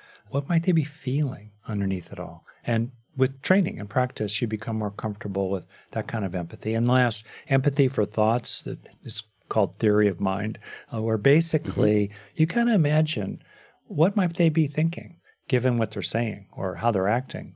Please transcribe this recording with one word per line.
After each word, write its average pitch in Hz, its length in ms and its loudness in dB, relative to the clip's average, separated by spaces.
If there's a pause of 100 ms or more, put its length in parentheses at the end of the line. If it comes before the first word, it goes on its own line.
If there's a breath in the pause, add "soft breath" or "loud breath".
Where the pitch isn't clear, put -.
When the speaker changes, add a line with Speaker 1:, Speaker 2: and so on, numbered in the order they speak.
(280 loud breath)
Speaker 1:
What 143 200 -4
might 165 140 2
they 180 100 0
be 160 120 2
feeling 127 640 -6 (160)
underneath 98 460 -4
it - 80 -10
all? 85 240 -12 (200 loud breath)
And 117 280 -2 (240)
with 131 260 -2
training 185 380 2
and 104 100 -10
practice, 127 500 -2
you 117 60 -2
become 110 320 -4
more 104 140 -4
comfortable 101 580 -4
with 92 160 -4 (240 loud breath)
that 110 160 -6
kind 107 180 -4
of 90 100 -4
empathy. 92 400 -4
And 117 120 2
last, 123 380 2 (240 loud breath)
empathy 135 400 4
for 107 160 0
thoughts. 110 640 0 (360)
It's - 200 -10 (260)
called 101 280 2
theory 104 300 4
of 95 140 0
mind, 101 380 -2 (360 loud breath)
uh, 110 80 -2
where 110 160 0
basically 107 880 2
Speaker 2:
Mm-hmm. - 60 -20 (220 loud breath)
Speaker 1:
you 160 100 4
kind 233 220 2
of 226 80 4
imagine 147 640 0 (440 soft breath)
what 180 280 2
might 180 220 0
they 170 120 4
be 151 200 2
thinking, 160 480 -4 (320 soft breath)
given 123 280 2
what 113 140 0
they're 101 120 -8
saying 107 500 -2
or 92 240 -4
how 113 160 0
they're 95 160 2
acting, 110 480 -4